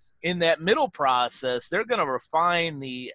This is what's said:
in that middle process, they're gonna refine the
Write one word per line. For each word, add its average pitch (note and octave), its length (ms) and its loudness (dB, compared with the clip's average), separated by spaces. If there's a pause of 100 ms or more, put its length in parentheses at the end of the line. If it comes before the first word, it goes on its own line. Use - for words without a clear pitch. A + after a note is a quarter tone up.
(220)
in F3 180 -2
that E3 220 2
middle A#3 280 2
process, B2 800 0
they're G#3+ 180 -2
gonna G#3+ 200 0
refine D#3+ 760 0
the B2+ 360 -10